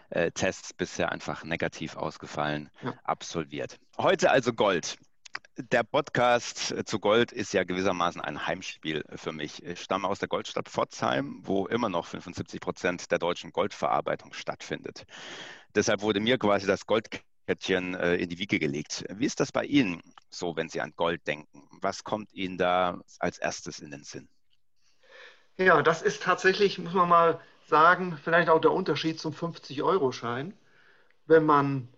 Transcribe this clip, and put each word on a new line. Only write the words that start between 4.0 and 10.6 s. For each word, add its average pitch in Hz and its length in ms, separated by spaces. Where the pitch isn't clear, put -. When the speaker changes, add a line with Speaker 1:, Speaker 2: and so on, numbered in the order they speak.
Speaker 1:
also 127 220
Gold. 98 440
Der 123 260
Podcast, 123 880
äh, 107 120
zu 107 160
Gold 113 320
ist 117 220
ja 92 100
gewissermaßen 87 580
ein 76 260
Heimspiel 78 560
für - 200
mich. 76 280
Ich 87 200
stamme 95 260
aus 98 100
der - 120
Goldstadt - 380